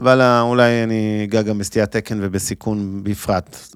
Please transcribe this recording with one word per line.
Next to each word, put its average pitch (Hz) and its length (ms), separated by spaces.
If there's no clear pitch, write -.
ועל 131 180
ה-, 123 200
אולי 120 420
אני 107 400
אגע 107 180
גם 104 160
בסטיית 101 340
תקן 107 300
ובסיכון 98 840
בפרט, 101 540